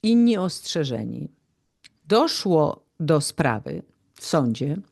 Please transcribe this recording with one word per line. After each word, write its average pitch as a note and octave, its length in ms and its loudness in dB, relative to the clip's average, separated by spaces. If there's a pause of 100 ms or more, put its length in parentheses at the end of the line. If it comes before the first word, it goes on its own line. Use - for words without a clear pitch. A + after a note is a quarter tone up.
Inni A#3 340 4
ostrzeżeni. C3+ 920 -4 (760)
Doszło G3+ 800 2 (140)
do D3+ 220 2
sprawy C#3 600 -4 (300)
w - 120 -18
sądzie C#3+ 520 0 (140)